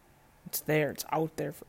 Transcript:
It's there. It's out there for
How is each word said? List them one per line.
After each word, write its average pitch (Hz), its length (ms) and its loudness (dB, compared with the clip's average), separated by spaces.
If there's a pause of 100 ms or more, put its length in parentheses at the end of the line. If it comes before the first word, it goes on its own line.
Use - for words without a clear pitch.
(460)
It's - 140 -4
there. 151 320 4
It's - 180 -6
out 160 280 0
there 151 160 -2
for - 160 -14